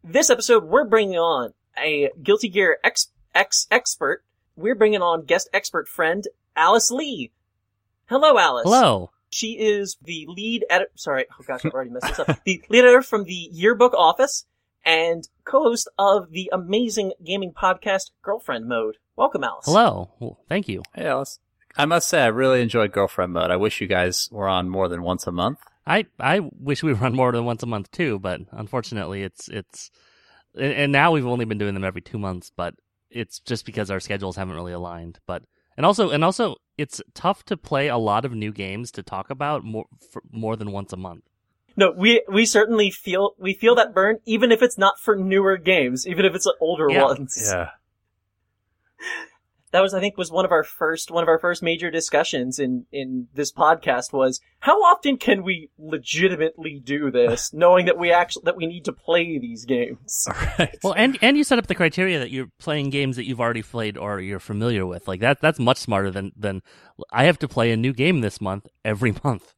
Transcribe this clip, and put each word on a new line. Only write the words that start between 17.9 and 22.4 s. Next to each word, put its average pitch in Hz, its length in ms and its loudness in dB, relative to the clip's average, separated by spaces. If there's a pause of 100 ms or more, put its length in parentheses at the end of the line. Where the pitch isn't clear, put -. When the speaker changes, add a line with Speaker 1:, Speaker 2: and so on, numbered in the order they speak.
Speaker 1:
Girlfriend 120 480 -6
Mode. 113 300 -4 (180)
Welcome, 247 280 0
Alice. 110 200 -8
Speaker 2:
Hello. 151 540 2
Well, - 300 -14
thank 190 200 -4
you. 95 140 -8 (120)
Speaker 3:
Hey, - 120 -8
Alice. 135 320 -4 (380)
I 147 100 2
must 170 240 0
say, 165 100 2
I 123 60 4
really 127 340 4